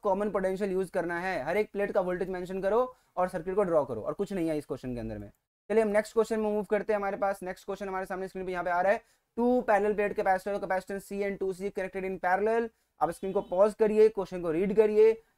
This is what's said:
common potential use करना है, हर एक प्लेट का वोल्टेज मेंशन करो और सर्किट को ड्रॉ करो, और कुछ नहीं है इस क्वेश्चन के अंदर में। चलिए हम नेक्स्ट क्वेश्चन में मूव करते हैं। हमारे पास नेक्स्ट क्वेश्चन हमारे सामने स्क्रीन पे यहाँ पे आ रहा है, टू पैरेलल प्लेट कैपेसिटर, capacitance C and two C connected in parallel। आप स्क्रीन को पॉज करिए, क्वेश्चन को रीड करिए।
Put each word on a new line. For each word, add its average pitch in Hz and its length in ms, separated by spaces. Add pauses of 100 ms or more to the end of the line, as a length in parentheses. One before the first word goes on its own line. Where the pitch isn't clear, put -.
common 202 260
potential 190 440
use 190 140
करना 175 300
है, 180 240
हर 165 120
एक 214 160
प्लेट 202 200
का 208 80
वोल्टेज 180 280
मेंशन 185 340
करो 233 340 (200)
और 180 120
सर्किट 185 260
को 208 80
ड्रॉ 165 220
करो, 113 180
और 147 120
कुछ 202 180
नहीं 170 160
है 156 100
इस 147 80
क्वेश्चन 127 280
के 120 60
अंदर 110 180
में। 101 120 (400)
चलिए 220 120
हम 220 60
नेक्स्ट 208 240
क्वेश्चन 220 280
में 214 100
मूव 208 140
करते 208 280
हैं। 208 60
हमारे 196 180
पास 196 260
नेक्स्ट 185 220
क्वेश्चन 196 240
हमारे 190 180
सामने 190 220
स्क्रीन 185 180
पे 190 60
यहाँ 175 120
पे 180 60
आ 175 100
रहा 190 120
है, 226 100 (340)
टू 247 240
पैरेलल 214 340
प्लेट 202 220
कैपेसिटर, 196 420
capacitance 190 540
C 202 100
and 196 160
two 190 160
C 190 160
connected 190 340
in 190 160
parallel। 214 480 (320)
आप 151 100
स्क्रीन 190 220
को 196 80
पॉज 196 340
करिए, 214 340
क्वेश्चन 185 340
को 170 80
रीड 185 260
करिए। 214 460 (160)